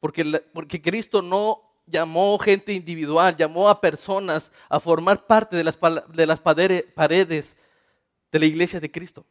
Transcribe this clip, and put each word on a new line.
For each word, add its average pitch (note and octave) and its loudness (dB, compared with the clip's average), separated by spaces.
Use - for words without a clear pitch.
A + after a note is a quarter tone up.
Porque D#3 -4
la, D3+ -2
porque D#3+ -12
Cristo G3+ -2
no G#3 -2
llamó E3+ 0
gente G3+ 0
individual, E3 0
llamó E3 0
a G3+ 4
personas F3+ -4
a D3 0
formar E3+ 0
parte A3 2
de E3+ -2
las D#3+ -2
pala-, E3 0
de D#3+ 2
las D#3+ 0
padere-, F3 2
paredes E3 -2
de D#3 2
la D#3 4
iglesia E3 0
de D3+ -10
Cristo. E3+ -16